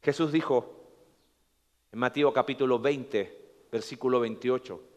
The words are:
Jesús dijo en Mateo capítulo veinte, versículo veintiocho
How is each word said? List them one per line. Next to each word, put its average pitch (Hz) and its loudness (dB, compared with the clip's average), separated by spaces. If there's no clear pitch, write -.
Jesús 147 0
dijo 143 0
en 104 -12
Mateo 139 2
capítulo 131 2
veinte, 120 -4
versículo 127 0
veintiocho 120 -2